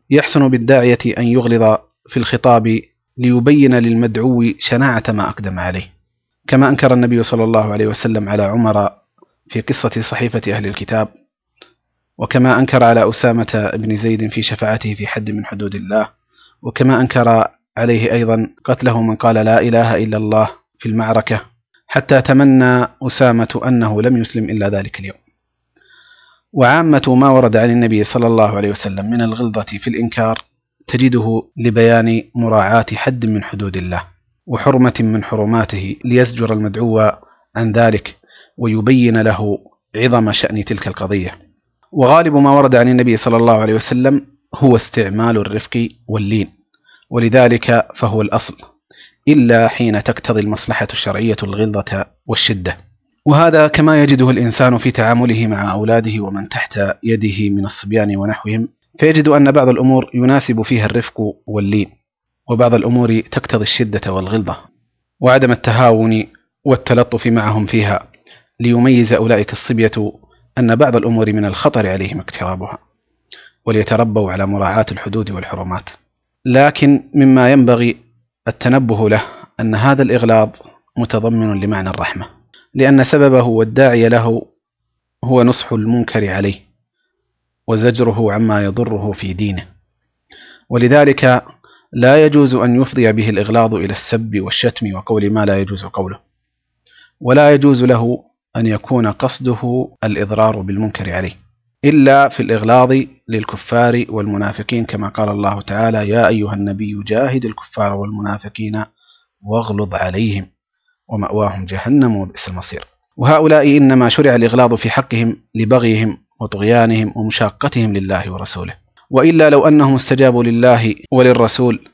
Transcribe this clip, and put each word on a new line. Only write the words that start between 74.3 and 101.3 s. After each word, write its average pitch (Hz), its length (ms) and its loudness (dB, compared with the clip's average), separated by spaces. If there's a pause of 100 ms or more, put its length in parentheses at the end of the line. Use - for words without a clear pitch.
على 98 140 -4
مراعاة 101 460 -2
الحدود 98 400 -8
والحرمات. 90 580 -10 (560)
لكن 139 580 4 (120)
مما 135 360 6
ينبغي 120 460 4 (500)
التنبه 113 640 0
له 107 120 2 (380)
أن 110 160 -2
هذا 135 260 2
الإغلاظ 113 480 2 (480)
متضمن 110 640 -2
لمعنى 98 300 -4
الرحمة، - 380 -8 (460)
لأن 135 300 4
سببه 135 400 4
والداعي 117 640 2
له 117 360 0 (800)
هو 123 200 2
نصح - 300 0
المنكر 113 560 -2
عليه 95 300 -4 (1080)
وزجره 113 640 0
عما 107 300 0
يضره 104 480 -4
في 95 220 -10
دينه، 95 340 -6 (1040)
ولذلك 127 720 4 (500)
لا 135 320 6
يجوز 143 300 4
أن 120 260 2
يفضي 123 300 0
به 107 180 -2
الإغلاظ 110 460 0
إلى 98 180 -4
السب 110 460 -6
والشتم 98 560 -4
وقول 104 380 -2
ما 107 120 0
لا 98 160 0
يجوز 95 240 -8
قوله، 95 340 -10 (1000)
ولا 143 340 4
يجوز 139 300 4
له 123 400 0 (320)
أن 113 100 -2
يكون 113 420 -2
قصده 123 800 -4 (160)
الإضرار 107 580 -2
بالمنكر 98 520 -6
عليه، 185 200 -8 (520)